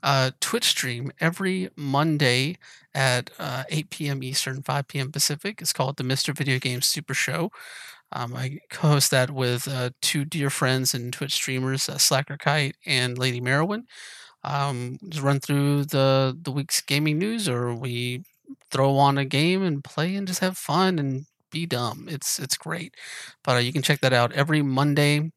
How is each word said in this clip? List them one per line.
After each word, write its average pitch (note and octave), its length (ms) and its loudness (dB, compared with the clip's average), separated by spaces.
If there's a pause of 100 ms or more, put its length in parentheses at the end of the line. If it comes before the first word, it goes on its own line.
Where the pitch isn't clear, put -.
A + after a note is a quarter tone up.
uh, C3+ 380 4
Twitch - 240 -2
stream B2 460 -2 (100)
every F#3 540 0
Monday C#3+ 840 2 (360)
at, B2+ 440 0
uh, C3 320 -6
eight D#3 200 -2
P D3+ 180 -6
M C#3 140 -4
Eastern, C3 400 -4
five C#3 260 -2
P C#3+ 100 -6
M C3 120 -4
Pacific. D#3 520 -4
It's D#3+ 100 -2
called C3+ 240 0
the B2+ 80 -4
Mister C3+ 280 0
Video C3+ 260 0
Game B2+ 240 -2
Super - 320 -2
Show. E3 360 -2 (600)
Um, B2 260 -8
I C3 220 -6 (100)
co-host D3 440 4
that C3 180 4
with, B2+ 360 -2
uh, B2+ 240 -4 (120)
two D3 240 0
dear D3 240 -2
friends C3 420 2
and B2 200 -4
Twitch C3+ 200 -6
streamers, C3 560 0
uh, D3 80 -6
Slacker C#3+ 400 2
Kite D3 480 2
and B2+ 320 0
Lady B2 240 0
Merowin. D#3+ 440 0 (600)
Um, C3 540 -2 (100)
just D3+ 160 -6
run C#3 160 4
through C#3+ 460 2
the, C3+ 520 4
the E3 120 -10
week's C#3 320 -2
gaming D3+ 360 2
news, G#3 300 -2
or A#2+ 260 -2
we B2 500 -4 (460)
throw C#3 260 4
on C#3 200 6
a C#3 80 2
game D#3 380 2
and D3 200 0
play E3+ 320 -2
and G3+ 120 -4
just F#3 140 -4
have F#3 180 0
fun F3+ 400 2
and C#3 260 -2 (260)
be E3 140 -4
dumb. B2 460 -4
It's, - 280 -4
it's - 180 -4
great. D#3+ 380 -8 (500)
But, B2+ 120 2
uh, B2 40 4
you A#2+ 120 0
can C#3+ 100 0
check D3 180 2
that C3 120 4
out A#2+ 200 4
every D3+ 280 2
Monday D3 760 4